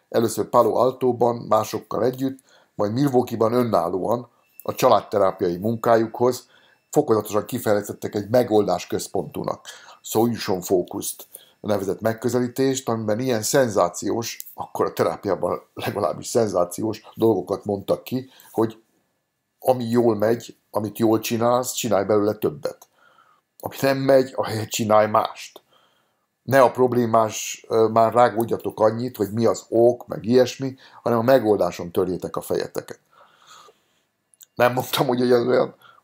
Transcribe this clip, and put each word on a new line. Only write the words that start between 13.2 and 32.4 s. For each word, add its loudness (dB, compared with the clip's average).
szenzációs, 0
akkor -4
a -6
terápiában -4
legalábbis -4
szenzációs -2
dolgokat 0
mondtak -4
ki, -8
hogy -2
ami 0
jól 2
megy, -2
amit -6
jól 4
csinálsz, 0
csinálj 0
belőle 0
többet. -8
Ami -10
nem 0
megy, 2
ahelyett -4
csinálj 2
mást. -4
Ne 4
a 6
problémás, 0
ö, 4
már 4
rágódjatok 0
annyit, 0
hogy -2
mi 2
az 0
ok, 2
meg -10
ilyesmi, 2
hanem 0
a 0
megoldáson 2
törjétek -4
a -6